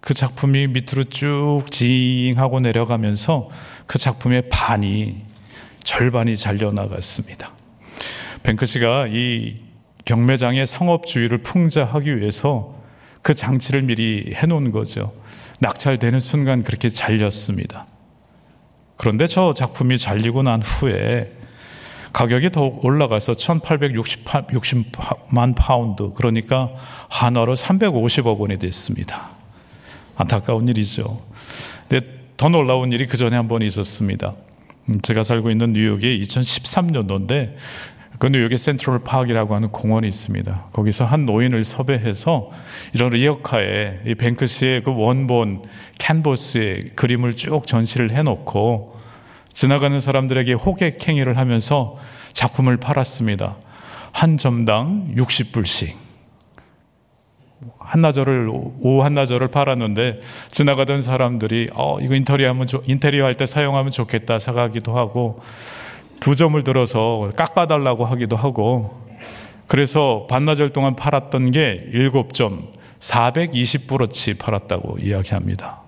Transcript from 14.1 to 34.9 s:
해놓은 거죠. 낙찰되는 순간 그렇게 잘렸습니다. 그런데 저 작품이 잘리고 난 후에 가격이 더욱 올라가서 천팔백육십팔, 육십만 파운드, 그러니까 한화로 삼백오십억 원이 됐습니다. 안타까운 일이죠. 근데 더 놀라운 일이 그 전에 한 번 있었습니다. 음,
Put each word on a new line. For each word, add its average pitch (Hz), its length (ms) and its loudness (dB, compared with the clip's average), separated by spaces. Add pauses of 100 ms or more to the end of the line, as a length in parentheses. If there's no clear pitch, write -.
해놓은 151 380 0
거죠. 107 400 -4 (480)
낙찰되는 120 580 0
순간 131 460 0
그렇게 - 260 -2
잘렸습니다. 107 960 -2 (1080)
그런데 117 320 2
저 180 260 4
작품이 127 420 0
잘리고 117 460 0
난 117 180 2
후에 110 680 0 (840)
가격이 127 380 2
더욱 135 340 0
올라가서 123 500 2
천팔백육십팔, 143 1160 -2
육십만 123 1000 0
파운드, 110 600 2
그러니까 123 560 0 (400)
한화로 120 440 2
삼백오십억 120 840 2
원이 101 180 -2
됐습니다. - 720 -6 (880)
안타까운 110 500 0
일이죠. 110 560 -2 (680)
근데 131 160 2 (320)
더 143 120 4
놀라운 127 420 4
일이 120 160 0
그 123 100 -4
전에 120 200 2
한 117 100 2
번 113 160 0
있었습니다. 98 720 -2 (540)
음, 107 120 0